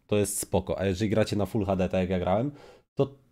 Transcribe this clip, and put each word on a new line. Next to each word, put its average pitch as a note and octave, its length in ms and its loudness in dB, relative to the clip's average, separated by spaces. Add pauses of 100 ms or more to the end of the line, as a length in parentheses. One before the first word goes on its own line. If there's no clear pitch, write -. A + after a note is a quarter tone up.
to G#2 100 2
jest G2+ 220 0
spoko. - 400 -2
A F#2 60 0
jeżeli G2 240 0
gracie G#2+ 260 2
na G2+ 100 0
Full G2+ 200 -2
H G2 100 0
D, F#2 140 0
tak F#2 120 0
jak F2+ 80 -2
ja F#2 100 0
grałem, G2+ 320 0 (460)
to C3+ 180 -2 (160)